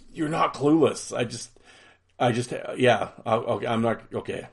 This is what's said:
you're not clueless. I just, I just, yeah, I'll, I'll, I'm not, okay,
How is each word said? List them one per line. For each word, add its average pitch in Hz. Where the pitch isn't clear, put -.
you're 156
not 156
clueless. 147
I 123
just, 117
I 123
just, 120
yeah, 117
I'll, 113
I'll, 110
I'm 113
not, 113
okay, 95